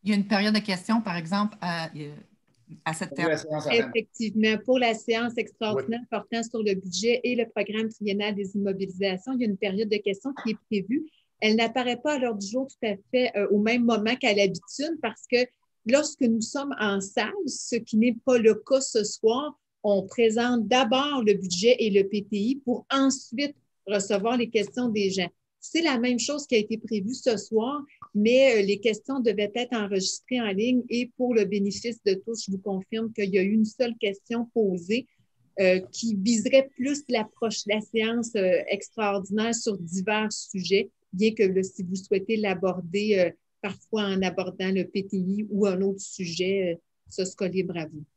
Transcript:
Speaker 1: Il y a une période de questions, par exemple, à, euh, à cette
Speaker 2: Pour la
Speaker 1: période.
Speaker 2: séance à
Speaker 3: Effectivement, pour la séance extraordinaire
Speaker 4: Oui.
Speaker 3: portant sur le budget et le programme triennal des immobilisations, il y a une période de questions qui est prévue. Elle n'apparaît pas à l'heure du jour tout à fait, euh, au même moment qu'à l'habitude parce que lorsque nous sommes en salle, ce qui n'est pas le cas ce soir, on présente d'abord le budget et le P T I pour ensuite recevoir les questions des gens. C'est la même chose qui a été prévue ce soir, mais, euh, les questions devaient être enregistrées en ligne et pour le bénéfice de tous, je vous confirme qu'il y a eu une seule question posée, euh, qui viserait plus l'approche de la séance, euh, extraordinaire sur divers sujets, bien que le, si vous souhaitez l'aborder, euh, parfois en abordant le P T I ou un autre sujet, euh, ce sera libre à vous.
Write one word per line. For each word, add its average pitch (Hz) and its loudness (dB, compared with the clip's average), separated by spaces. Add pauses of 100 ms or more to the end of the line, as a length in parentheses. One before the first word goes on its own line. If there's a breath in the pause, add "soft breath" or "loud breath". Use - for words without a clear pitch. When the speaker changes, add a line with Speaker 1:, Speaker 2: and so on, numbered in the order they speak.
Speaker 1:
Il 202 0
y - 4
a - 4
une 202 2
période 214 2
de 208 2
questions, 214 0
par 175 -4
exemple, 202 -2
à, 170 -4
euh, 147 -12 (720)
à 160 -2
cette 180 -6
Speaker 2:
Pour - -10
la 175 -2
Speaker 1:
période. 156 2
Speaker 2:
séance 151 -4
à 233 2
Speaker 3:
Effectivement, 220 0
pour 254 4
la 233 2
séance 226 -2
extraordinaire 214 -4
Speaker 4:
Oui. - -18
Speaker 3:
portant 233 -4
sur 226 -6
le 202 2
budget 196 0
et 247 0
le 233 0
programme 214 -4
triennal 208 -2
des 196 -6
immobilisations, 196 -2
il 247 -2
y - 0
a 226 0
une 196 0
période 208 -2
de 208 0
questions 208 -4
qui 226 -2
est - -4 (140)
prévue. 220 -2 (360 loud breath)
Elle 214 4
n'apparaît 240 0
pas 302 -2
à 285 0
l'heure 240 -2
du 196 -8
jour 254 -4
tout - -8
à 208 -2 (180)
fait, 247 2
euh, 202 0
au 208 4
même 233 2
moment 226 2
qu'à 240 2
l'habitude 202 0
parce 220 -6
que 247 4 (400)
lorsque 285 2
nous 226 4
sommes 277 -4
en 202 0
salle, 220 -4 (120)
ce - -6
qui 226 -2
n'est 233 4 (100)
pas 254 4
le 220 6
cas 269 0
ce 233 -2
soir, 254 0 (240)
on 196 2
présente 233 2
d'abord 262 2
le 208 6
budget 185 2
et 226 0
le 196 4
P 202 -2
T 208 -4
I 247 -2
pour 247 -2
ensuite 269 0 (280)
recevoir 202 0
les 226 0
questions 233 -2
des 208 0
gens. 180 0 (340)
C'est 320 -2
la 277 2
même 247 0
chose 294 -4
qui 247 0
a - 6
été 214 0
prévue 220 -4
ce 247 0
soir, 226 -2 (340 loud breath)
mais, 240 6
euh, 208 4
les 196 2
questions 233 -2
devaient 208 0
être 247 -4
enregistrées 202 -2
en 214 -2
ligne 240 2
et 240 -2
pour 247 0
le 214 6
bénéfice 202 -2
de 196 4
tous, 226 -6
je 196 -6
vous 190 -4
confirme 214 -4
qu'il 202 -2
y 196 2
a 185 6
eu 202 2
une 220 4
seule 240 -2
question 226 -4
posée, 190 0 (540 soft breath)
euh, 185 4 (100)
qui 226 -2
viserait 233 4
plus 285 -2
l'approche 220 -2
de 208 0
la 214 0
séance, 226 -2
euh, 185 2
extraordinaire 202 -2
sur 226 -2
divers 190 -2
sujets, 190 -2 (220)
bien 214 2
que 220 2
le, 190 4
si 185 -6
vous 180 -6
souhaitez 196 -2
l'aborder, 185 0
euh, 175 2 (300)
parfois 208 -4
en 196 0
abordant 185 -2
le 185 0
P 196 -4
T 196 -4
I 196 -2
ou 202 2
un 185 0
autre 196 -2
sujet, 180 -2
euh, 165 -8 (280)
ce 185 -4
sera 185 -6
libre 185 -2
à 156 -4
vous. 156 -14 (120)